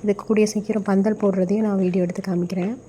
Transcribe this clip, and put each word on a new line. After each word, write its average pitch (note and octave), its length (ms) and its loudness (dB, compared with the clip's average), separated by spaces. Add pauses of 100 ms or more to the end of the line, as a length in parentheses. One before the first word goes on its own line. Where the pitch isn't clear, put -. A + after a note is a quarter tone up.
இதுக்கு G3+ 240 0
கூடிய G#3+ 240 4
சீக்கிரம் G#3 360 -4
பந்தல் G3+ 340 2
போடுறதையும் G3 440 2
நான் G3 180 0
வீடியோ F#3 220 2
எடுத்து F3+ 220 -6
காமிக்கிறேன். F3+ 440 -2 (160)